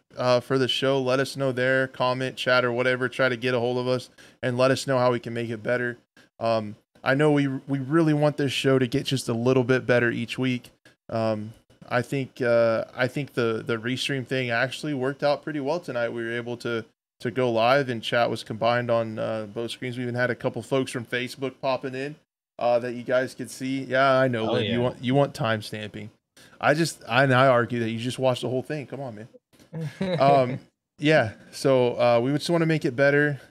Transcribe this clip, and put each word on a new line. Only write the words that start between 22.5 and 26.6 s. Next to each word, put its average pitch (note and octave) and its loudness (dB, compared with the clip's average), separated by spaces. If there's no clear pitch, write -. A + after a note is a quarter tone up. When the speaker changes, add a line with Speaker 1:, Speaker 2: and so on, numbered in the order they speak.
Speaker 1:
uh, A#2+ 2
that A#2+ -4
you A#2+ -10
guys B2+ 0
could A#2 -10
see. C3+ -6
Yeah, C3 2
I C3 4
know, A2 0
Speaker 2:
Oh, A2+ 0
Speaker 1:
Lynn, B2 2
you G#2 -2
Speaker 2:
yeah. A#2+ 0
Speaker 1:
want, B2 -2
you B2 0
want C#3 2
time A2+ -2
stamping. G#2+ -12
I C3 4